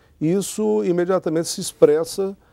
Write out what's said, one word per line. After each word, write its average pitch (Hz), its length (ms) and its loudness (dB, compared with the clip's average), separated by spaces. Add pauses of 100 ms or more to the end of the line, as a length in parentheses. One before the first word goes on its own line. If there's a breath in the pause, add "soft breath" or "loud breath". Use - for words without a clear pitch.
(200 soft breath)
isso 208 640 0
imediatamente 175 640 0
se - 120 -8
expressa 165 760 0 (160 soft breath)